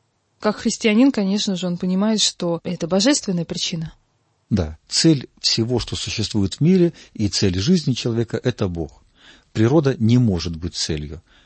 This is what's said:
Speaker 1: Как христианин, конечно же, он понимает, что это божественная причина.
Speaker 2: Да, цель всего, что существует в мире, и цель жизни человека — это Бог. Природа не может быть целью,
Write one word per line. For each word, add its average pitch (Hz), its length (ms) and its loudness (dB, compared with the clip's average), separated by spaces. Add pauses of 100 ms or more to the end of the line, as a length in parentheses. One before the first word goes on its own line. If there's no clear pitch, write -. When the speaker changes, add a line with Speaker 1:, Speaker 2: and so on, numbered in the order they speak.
(380)
Speaker 1:
Как 214 180 -2
христианин, 226 560 2
конечно 202 440 -2
же, 180 100 -4
он 175 120 -4
понимает, 196 420 0
что 170 420 -2
это 170 240 -6
божественная 190 600 0
причина. 165 480 -8 (560)
Speaker 2:
Да, 78 280 -2 (100)
цель 156 400 2 (120)
всего, 117 400 0
что - 160 -8
существует - 580 -4
в - 60 -8
мире, 170 320 4 (220)
и 104 140 -2
цель 95 300 0
жизни 143 360 2
человека — 113 500 -2
это 113 240 0
Бог. 85 340 -8 (500)
Природа 135 460 4
не 113 200 4
может 90 360 0
быть 82 220 -8
целью, 76 460 -6 (240)